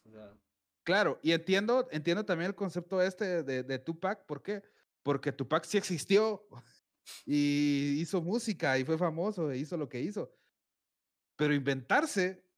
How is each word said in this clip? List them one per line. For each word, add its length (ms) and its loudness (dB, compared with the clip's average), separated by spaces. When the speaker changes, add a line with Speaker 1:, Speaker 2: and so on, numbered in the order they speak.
Speaker 1:
o 40 -20
sea. 220 -20
Speaker 2:
Claro, 380 2
y 100 4
entiendo, 580 2
entiendo 340 0
también 260 -2
el 40 -6
concepto 460 -2
este 440 0
de, 180 -2
de 160 -4
Tupac, 480 -6
¿por 160 -8
qué? 200 -6
Porque 300 0
Tupac 320 0
sí 140 0
existió 720 2
<laughs> 260 -20
y 720 2
hizo 220 -2
música 560 0
y 60 0
fue 140 0
famoso 520 -2
e 80 -4
hizo 180 -6
lo 120 -4
que 120 -8
hizo. 320 -6
Pero 180 4
inventarse 880 0